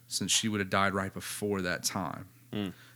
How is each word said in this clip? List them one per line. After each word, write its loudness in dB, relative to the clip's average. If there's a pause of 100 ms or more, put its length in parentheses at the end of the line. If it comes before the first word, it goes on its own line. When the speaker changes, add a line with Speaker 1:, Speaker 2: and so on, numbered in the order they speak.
Speaker 1:
since -2
she 4
would 2
have -2
died 4
right 0
before -2
that -2
time. -4 (260)
Speaker 2:
Hmm. -2 (280)